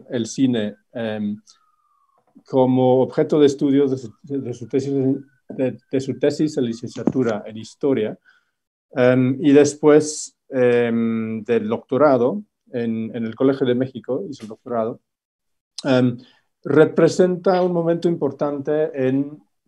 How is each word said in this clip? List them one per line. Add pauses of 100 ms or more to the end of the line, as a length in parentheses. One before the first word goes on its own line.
el
cine, (180)
em, (1080)
como
objeto
de
estudio
de
su, (120)
de
su
tesis, (580)
de, (140)
de
su
tesis
de
licenciatura
en
historia, (760)
em,
y
después, (140)
em,
del
doctorado (280)
en,
en
el
Colegio
de
México,
hizo
el
doctorado, (840)
em, (460)
representa
un
momento
importante (180)
en (300)